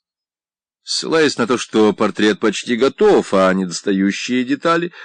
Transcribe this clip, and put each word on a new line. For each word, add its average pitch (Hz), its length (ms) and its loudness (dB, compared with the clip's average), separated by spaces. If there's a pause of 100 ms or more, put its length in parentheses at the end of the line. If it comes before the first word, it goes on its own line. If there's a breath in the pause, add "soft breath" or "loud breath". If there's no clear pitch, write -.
(840)
Ссылаясь - 560 -2
на 120 80 -2
то, 120 100 0
что 107 380 2
портрет 104 460 0
почти 117 360 -4
готов, 135 560 2
а 95 220 4
недостающие 98 920 -2
детали 170 480 -2 (120)